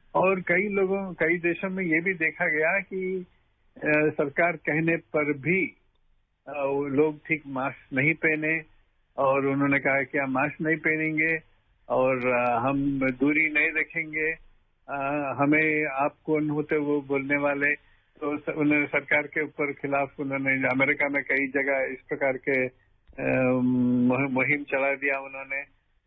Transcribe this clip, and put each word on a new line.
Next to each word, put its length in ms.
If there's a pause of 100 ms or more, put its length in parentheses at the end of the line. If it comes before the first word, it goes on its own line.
(160)
और 260
कई 320
लोगों, 400
कई 240
देशों 320
में 140
ये 180
भी 120
देखा 320
गया 340
कि, 460 (520)
अ, 320
सरकार 420
कहने 440
पर 380
भी, 320 (840)
अ, 160
वो 240
लोग 300
ठीक 300
मास्क 460
नहीं 200
पहने 480 (560)
और 280
उन्होंने 340
कहा 240
कि 140
हम 140
मास्क 300
नहीं 160
पहनेंगे 600 (520)
और, 280 (100)
अ, 240
हम 480
दूरी 540
नहीं 180
रखेंगे, 600 (580)
अ, 80 (440)
हमें 440
आप 300 (100)
कौन 240
होते 280
वो 240
बोलने 360
वाले, 380 (440)
तो 180
स-, 200
उन्होंने 280
सरकार 360
के 220
ऊपर 300
खिलाफ 460
उन्होंने 480
अमेरिका 420
में 140
कई 240
जगह 460
इस 60 (100)
प्रकार 280
के, 300 (560)
अ, 280 (100)
मुह-, 720
मुहिम 320
चला 300
दिया 260
उन्होंने। 420 (460)